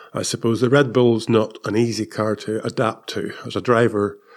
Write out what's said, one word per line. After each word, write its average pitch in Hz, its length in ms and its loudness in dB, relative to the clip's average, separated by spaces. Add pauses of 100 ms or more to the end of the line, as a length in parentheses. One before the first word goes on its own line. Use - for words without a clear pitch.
(140)
I 110 80 -4
suppose 113 400 -2
the 123 80 2
Red 135 240 4
Bull's 117 360 4
not 107 360 2
an 101 100 -4
easy 110 300 0
car 107 320 -4
to 110 280 -6
adapt 117 460 -4
to. 101 220 -6 (120)
As - 100 -12
a 98 60 -2
driver, 107 580 2 (180)